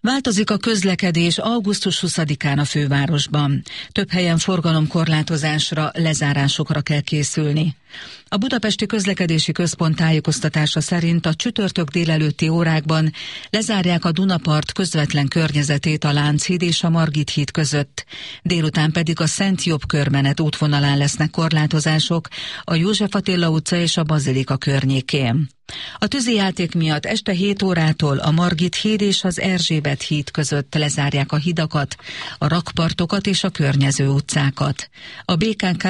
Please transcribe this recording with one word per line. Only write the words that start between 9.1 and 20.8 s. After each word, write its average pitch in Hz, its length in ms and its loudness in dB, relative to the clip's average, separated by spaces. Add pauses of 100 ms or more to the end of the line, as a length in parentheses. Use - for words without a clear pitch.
Központ 165 440 0
tájékoztatása 156 840 2
szerint 170 440 0
a 160 80 0
csütörtök 185 560 -2
délelőtti 160 600 0
órákban 160 640 2 (360)
lezárják 190 560 0
a 170 60 2
Dunapart 160 600 0
közvetlen 147 560 0
környezetét 147 760 0
a 147 100 2
Lánchíd 147 480 2
és 170 220 0
a 175 60 2
Margit 151 400 2
híd 143 220 -2
között. 147 540 -2 (360)
Délután 156 500 2
pedig 165 280 0
a 160 80 2
Szent 196 360 0
Jobb 156 240 0
körmenet 139 520 2
útvonalán 147 580 2